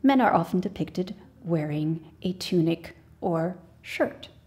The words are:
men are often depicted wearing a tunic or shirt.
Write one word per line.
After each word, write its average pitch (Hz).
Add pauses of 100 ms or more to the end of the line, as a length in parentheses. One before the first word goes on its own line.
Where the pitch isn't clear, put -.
men 269
are 208
often 170
depicted 185 (300)
wearing 156 (180)
a 180
tunic 170 (240)
or 170 (260)
shirt. - (180)